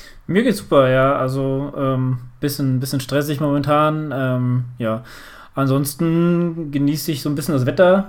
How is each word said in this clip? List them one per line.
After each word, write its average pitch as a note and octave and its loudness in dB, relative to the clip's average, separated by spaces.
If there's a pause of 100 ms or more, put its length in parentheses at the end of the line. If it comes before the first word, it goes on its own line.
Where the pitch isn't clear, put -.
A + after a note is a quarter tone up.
(260)
Mir F3+ 2
geht's B3 2
super, C3+ 4
ja. C3 4
Also, C3+ -2
ähm, C3 0 (220)
bisschen, C3+ 0
bisschen C#3 -2
stressig C#3+ -2
momentan. D3+ 0
Ähm, B2+ 0 (140)
ja. A2+ -4 (500)
Ansonsten E3 0
genieße C#3+ -2
ich C#3 -6
so - -4
ein D3 -2
bisschen D3+ -4
das B2+ 0
Wetter, F#3 4